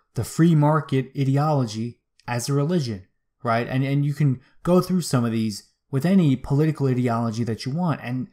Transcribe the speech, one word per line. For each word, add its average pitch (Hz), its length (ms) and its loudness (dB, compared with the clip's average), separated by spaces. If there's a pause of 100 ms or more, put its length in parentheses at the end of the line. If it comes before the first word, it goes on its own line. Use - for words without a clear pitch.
(160)
the 120 80 -2
free 165 320 2
market 147 640 0
ideology 135 800 -2 (280)
as 120 200 -4
a 143 60 -2
religion, 143 540 -2 (360)
right? 117 240 0
And, 131 160 -2
and 139 220 0
you 147 80 -2
can 139 280 0 (220)
go 175 180 4
through 185 200 -2
some 123 240 0
of 117 60 -2
these 110 380 -4 (220)
with 135 140 0
any 170 300 4
political 143 520 0
ideology 117 560 0
that 110 220 -6
you 127 60 -6
want, 165 320 -2
and 123 300 -6